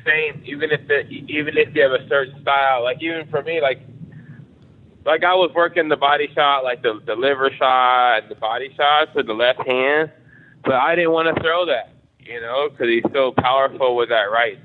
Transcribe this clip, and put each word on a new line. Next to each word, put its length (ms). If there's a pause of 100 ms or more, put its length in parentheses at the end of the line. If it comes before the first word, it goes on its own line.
same, 400
even 240
if 180
the, 200
even 500
if 160
you 80
have 100
a 160
certain 340
style. 420
Like, 180
even 260
for 140
me, 180
like, 200 (1200)
like, 200
I 100
was 200
working 360
the 80
body 360
shot, 300
like, 180
the, 220
the 120
liver 420
shot 640
and 80
the 60
body 380
shots 400
with 120
the 80
left 320
hand, 440 (540)
but 100
I 200
didn't 180
wanna 300
throw 240
that, 240 (300)
you 200
know, 300
'cause 180
he's 240
so 200
powerful 640
with 120
that 220
right 340